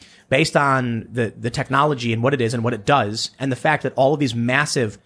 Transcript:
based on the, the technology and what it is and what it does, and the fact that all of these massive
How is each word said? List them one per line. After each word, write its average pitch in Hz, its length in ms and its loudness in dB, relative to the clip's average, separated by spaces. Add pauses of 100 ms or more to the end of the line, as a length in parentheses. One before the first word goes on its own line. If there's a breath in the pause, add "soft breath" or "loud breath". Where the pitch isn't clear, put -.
(280 soft breath)
based 156 300 2
on 127 520 0
the, 110 280 -2
the 110 120 -4
technology 131 600 0
and 113 100 -2
what 135 120 2
it 127 80 2
is 113 120 0
and 117 120 -2
what 123 80 0
it 101 120 -8
does, 113 540 0
and 139 100 -4
the 127 60 -2
fact 151 280 0
that 127 120 -4
all 135 180 4
of 143 60 -2
these 123 160 0
massive 123 720 0